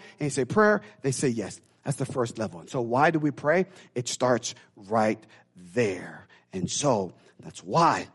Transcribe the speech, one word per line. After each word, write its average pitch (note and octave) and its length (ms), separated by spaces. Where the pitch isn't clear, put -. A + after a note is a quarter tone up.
you D3 100
say, C3+ 160
"Prayer," G#3 360
they C#3 100
say, C3 180
"Yes." A2 300
That's C3+ 120
the C3+ 80
first B2 320
level. G#2 220
And - 100
so C3+ 120
why B2+ 280
do D#3+ 100
we D3+ 120
pray? D3+ 340
It B2 140
starts B2 440
right A2 420
there. F#2 540
And F2+ 180
so G#2+ 440
that's - 240
why B2 520